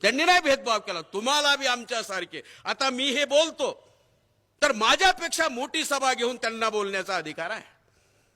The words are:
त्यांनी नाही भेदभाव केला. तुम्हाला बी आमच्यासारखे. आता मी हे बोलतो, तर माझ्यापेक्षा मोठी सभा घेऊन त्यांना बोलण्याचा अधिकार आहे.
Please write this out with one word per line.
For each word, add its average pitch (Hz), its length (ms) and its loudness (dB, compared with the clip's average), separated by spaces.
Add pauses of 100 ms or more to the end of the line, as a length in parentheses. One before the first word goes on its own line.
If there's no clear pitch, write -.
त्यांनी 285 240 2
नाही 359 160 6
भेदभाव 240 380 0
केला. 180 220 -6
तुम्हाला 285 540 0
बी 269 100 -6
आमच्यासारखे. 202 760 -4 (240)
आता 247 240 0
मी 262 200 0
हे 277 160 0
बोलतो, 285 680 0 (680)
तर 294 100 4
माझ्यापेक्षा 320 800 2
मोठी 277 360 -4
सभा 269 280 0
घेऊन 240 220 -2
त्यांना 226 340 -2
बोलण्याचा 196 460 -2
अधिकार 160 340 -6
आहे. 208 140 -10 (720)